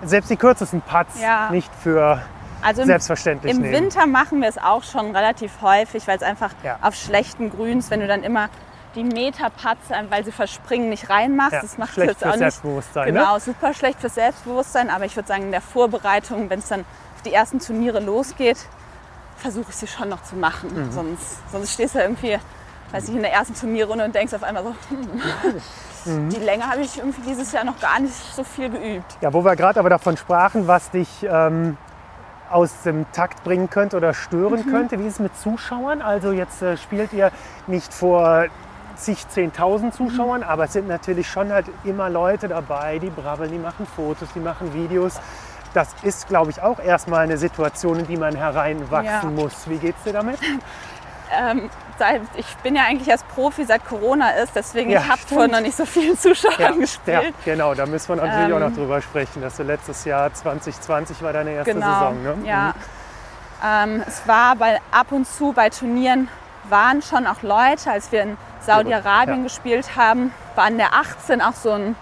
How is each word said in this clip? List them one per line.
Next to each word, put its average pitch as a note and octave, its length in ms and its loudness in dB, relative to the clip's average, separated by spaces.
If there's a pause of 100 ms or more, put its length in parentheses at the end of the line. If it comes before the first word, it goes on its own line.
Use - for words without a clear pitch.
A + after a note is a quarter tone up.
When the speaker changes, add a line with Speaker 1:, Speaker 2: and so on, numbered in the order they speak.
Speaker 1:
selbst G3 260 2
die A3+ 80 2
kürzesten G#3 440 4
Putts E3+ 380 0
Speaker 2:
Ja. A3 300 0
Speaker 1:
nicht F3 220 -2 (100)
für D3+ 400 4 (400)
Speaker 2:
Also A3 200 2
im, C4 60 4
Speaker 1:
selbstverständlich E3 640 2
Speaker 2:
im B3+ 80 2
Speaker 1:
nehmen. - 120 0
Speaker 2:
Winter F4+ 320 4
machen C#4+ 360 2
wir A3+ 80 2
es - 80 -8
auch G#3+ 260 2
schon G#3+ 320 -4
relativ G#3+ 460 -2
häufig, G#3+ 460 2
weil F#3+ 100 0
es - 60 -6
einfach G3+ 280 -2 (100)
Speaker 1:
Ja. B2 200 -6
Speaker 2:
auf G3+ 120 2
schlechten G#3+ 560 0
Grüns, A#3 400 -2
wenn G#3+ 120 0
du G3+ 60 -2
dann G3+ 160 2
immer G#3+ 260 0 (460)
die A3+ 80 -6
Meter-Putts, A#3+ 880 -4
äh, G#3 180 -4
weil G#3 140 0
sie G#3+ 80 -8
verspringen, A#3 580 -4
nicht G#3+ 200 -8
reinmachst, C4 440 4
Speaker 1:
Ja, C#3+ 80 -2
Speaker 2:
das - 160 -10
macht A3 160 -6
Speaker 1:
schlecht F3+ 180 4
Speaker 2:
jetzt G3 120 -4
auch F#3 60 0
Speaker 1:
fürs G3+ 60 2
Speaker 2:
nicht E3 160 2
Speaker 1:
Selbstbewusstsein, C#3 600 -4
ne? G3 60 4
Speaker 2:
Genau, C#4+ 200 2
super C4+ 340 -4
schlecht C4+ 260 -2
fürs - 160 -6
Selbstbewusstsein, B3 760 -2
aber F#3+ 160 -2
ich G3+ 100 -8
würd G#3 120 -8
sagen, G3 160 -4
in G3 80 -6
der F#3 100 -2
Vorbereitung, G#3 880 0
wenn's G3 180 -6
dann F#3+ 140 -4 (340)
auf - 100 -20
die G#3 80 -6
ersten A3 260 2
Turniere A3+ 400 -2
losgeht, A#3 580 0 (800)
versuche A#3 320 -8
ich - 60 -16
sie G#3+ 120 -10
schon A3 200 -8
noch G3 160 -8
zu - 140 -14
machen. D#3+ 360 -2
Speaker 1:
Mhm. C3+ 180 -4
Speaker 2:
Sonst, D#3+ 600 -10
sonst G3+ 220 -6
stehst - 220 -2
du C4+ 40 0
irgendwie, G#3+ 380 0 (540)
weiß - 180 -6
ich, A3+ 60 -4
in A#3+ 60 -2
der G#3 120 0
ersten G3+ 200 2
Turnierrunde A3 520 -2
und A3 100 -4
denkst G#3+ 180 0
auf G#3 100 -6
einmal G3 200 -4
so, A3+ 120 -8 (140)
hm, B3+ 320 -8 (840)
Speaker 1:
Mhm. D#3 240 -2
Speaker 2:
die G#3+ 100 -4
Länge G#3+ 300 0
habe C4 120 -2
ich C#4 180 -6
irgendwie C4+ 240 -6
dieses C4 280 -6
Jahr A#3+ 140 -2
noch B3+ 160 -6
gar F#3+ 180 2
nicht C4+ 140 -2
so - 320 -10
viel C4 240 -8
geübt. G#3+ 520 -8
Speaker 1:
Ja, D3 120 0
wo E3+ 100 4
wir F#3 140 6
gerade F#3+ 220 4
aber F3+ 100 6
davon E3+ 260 4
sprachen, F3+ 520 2
was F3+ 240 4
dich, F3+ 180 -2 (200)
ähm, D#3+ 460 2 (720)
aus F3 340 2
dem D#3 280 -2
Takt - 320 -4
bringen F#3 280 0
könnte G3+ 260 0
oder E3 160 2
stören G#3 520 -2
Speaker 2:
Mhm. C4+ 60 -2
Speaker 1:
könnte. C4 280 0
Wie G#3 80 -4
ist G#3 80 -6
es - 40 -16
mit G3+ 180 -2
Zuschauern? B3 640 -4
Also G3+ 280 0
jetzt, F#3 300 -4
äh, F3+ 160 0
spielt G#3 340 -6
ihr G3 200 4 (360)
nicht F3+ 260 -4
vor E3+ 520 6 (500)
zig, - 340 -6
zehntausend F#3+ 640 0
Zuschauern, B3 460 -2
Speaker 2:
Mhm. F3+ 60 -8
Speaker 1:
aber D#3+ 180 2
es - 80 -6
sind G3+ 140 -2
natürlich F3 420 -2
schon G3+ 220 -2
halt G3 140 2 (180)
immer G3 260 -2
Leute F3+ 380 0
dabei, D#3 520 -4
die F#3 100 -6
brabbeln, D3+ 420 -6
die E3+ 60 -8
machen E3+ 300 -8
Fotos, D#3 460 -6
die F3+ 60 -8
machen E3 360 -6
Videos. F3+ 440 -2 (540)
Das D#3+ 160 2 (140)
ist, G3+ 260 -4
glaub E3 200 4
ich, D#3+ 120 -8
auch A3 180 0
erstmal E3+ 440 2
eine D#3+ 140 0
Situation, E3 600 0
in E3 80 -4
die E3+ 80 -6
man D#3 200 -2
hereinwachsen D#3 1000 -2
Speaker 2:
Ja. D3+ 80 -2
Speaker 1:
muss. - 240 -8
Wie D#3+ 120 -4
geht's E3 240 -4
dir G#3 100 -4
damit? A3 240 -2 (1000)
Speaker 2:
Ähm, A3+ 320 0 (300)
seit, A3+ 220 4 (140)
ich - 220 -10
bin C4 200 -2
ja C4+ 100 6
eigentlich B3+ 220 -2
erst - 200 4
Profi, C#4+ 360 -2
seit A3+ 200 2
Corona A#3+ 440 2 (120)
ist, - 140 -2
deswegen A#3 360 -2
Speaker 1:
Ja, G3+ 100 6
Speaker 2:
ich C#3+ 80 -4
hab B3+ 80 4
Speaker 1:
stimmt. - 140 -8
Speaker 2:
vorher C#4 200 6
noch A3+ 80 4
nicht A3+ 160 -2
so D#4+ 100 0
vielen E4 320 2
Zuschauern F#4 420 4
Speaker 1:
Ja, E3+ 120 6
Speaker 2:
gespielt. B3+ 520 2
Speaker 1:
ja, D#4+ 80 -2 (120)
genau, D#3 300 2
da C#3 140 0
müssen D#3 280 -4
wir D#3 80 -2
natürlich F#3 300 2
auch D#3+ 60 2
noch D#3 80 2
Speaker 2:
Ähm, C#3 80 -2
Speaker 1:
drüber C#3 260 -2
sprechen, C#3+ 400 -4
dass C3 160 -8
du D#3+ 60 -4
letztes D3 420 -6
Jahr, C#3+ 280 0
zwanzig D3+ 460 -6
zwanzig D#3+ 420 -4
war D#3+ 120 -4
deine D3+ 180 -2
erste D3 220 -2
Speaker 2:
Genau, G#3 200 0
Speaker 1:
Saison, E3 300 0
ne? D3 220 -4
Speaker 2:
ja. G3+ 280 0 (1120)
Speaker 1:
Mhm. G#3+ 80 -2
Speaker 2:
Ähm, A3 120 -2
es - 180 -10
war A#3+ 300 8
bei, A3 240 4 (120)
ab B3 200 6
und C#4 160 0
zu C#4+ 240 0
bei A3+ 180 6
Turnieren B3+ 600 2 (400)
waren A#3+ 320 6
schon B3+ 260 0
auch G3 140 -2
Leute, B3 500 4
als G3+ 200 -2
wir G#3+ 100 2
in G#3 160 -4 (240)
Saudi-Arabien A3 800 4
Speaker 1:
Ja. B3+ 40 -2
Speaker 2:
gespielt B3 520 -2
haben, B3 360 4 (240)
war G3+ 120 4
in A3+ 100 0
der G#3 160 2
achtzehn B3+ 480 0
auch A3 120 2
so - 180 -2
ein G#3 300 -2